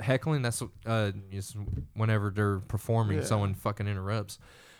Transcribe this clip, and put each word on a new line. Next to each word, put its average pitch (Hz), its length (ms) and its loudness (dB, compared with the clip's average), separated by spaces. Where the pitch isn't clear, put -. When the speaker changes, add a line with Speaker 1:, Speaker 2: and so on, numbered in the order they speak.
Speaker 1:
heckling. 135 420 2
That's, 120 180 0
uh, 110 280 2
just 98 260 -8
whenever 110 360 2
they're 101 280 2
performing, 104 600 0
Speaker 2:
Yeah. 98 60 0
Speaker 1:
someone 101 300 2
fucking 101 320 -2
interrupts. 101 520 -4